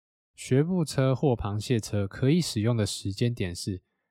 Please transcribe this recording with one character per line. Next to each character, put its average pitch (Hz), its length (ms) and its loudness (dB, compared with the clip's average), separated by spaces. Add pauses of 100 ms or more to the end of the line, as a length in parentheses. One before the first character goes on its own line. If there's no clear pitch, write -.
(360)
学 131 280 2
步 175 220 0
车 131 280 2
或 127 220 2
螃 107 240 -4
蟹 117 200 0
车 101 280 -2
可 131 240 0
以 175 80 4
使 110 220 -2
用 117 160 2
的 107 80 2
时 - 260 -4
间 120 220 0
点 95 200 -4
是 92 280 -6 (300)